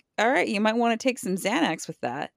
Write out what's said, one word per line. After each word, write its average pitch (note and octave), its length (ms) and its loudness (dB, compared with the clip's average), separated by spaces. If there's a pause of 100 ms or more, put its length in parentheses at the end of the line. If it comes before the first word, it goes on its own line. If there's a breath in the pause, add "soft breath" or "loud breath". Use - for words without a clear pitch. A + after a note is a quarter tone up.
(180)
"All G#3+ 120 4
right, D4+ 160 2
you G#3 140 -2
might A3 160 2
wanna A#3 200 2
take B3 220 -2
some F#3 160 -2
Xanax G3 540 0
with - 140 -14
that." B2 340 -6